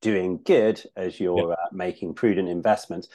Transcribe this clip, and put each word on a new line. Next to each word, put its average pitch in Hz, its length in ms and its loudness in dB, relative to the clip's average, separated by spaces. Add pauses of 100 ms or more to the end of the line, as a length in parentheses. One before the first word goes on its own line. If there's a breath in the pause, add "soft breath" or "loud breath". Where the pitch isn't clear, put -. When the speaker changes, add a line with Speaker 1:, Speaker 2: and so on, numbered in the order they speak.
Speaker 1:
doing 92 440 0
good 110 380 4 (140)
as 92 240 -6
you're, 87 280 0
Speaker 2:
Yeah. 85 60 0
Speaker 1:
uh, 85 180 -4
making 90 420 -6
prudent 95 340 2
investments. 87 680 -2